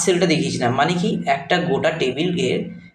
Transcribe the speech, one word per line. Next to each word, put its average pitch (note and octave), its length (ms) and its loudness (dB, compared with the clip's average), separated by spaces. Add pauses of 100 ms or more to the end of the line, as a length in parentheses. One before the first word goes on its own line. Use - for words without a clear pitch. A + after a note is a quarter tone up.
সেলটা F3+ 280 2
দেখিয়েছিলাম, B2 380 0 (100)
মানে D#3+ 200 2
কি G#3+ 80 0 (280)
একটা - 200 0 (120)
গোটা C3+ 220 0 (100)
টেবিলের C3+ 600 0 (340)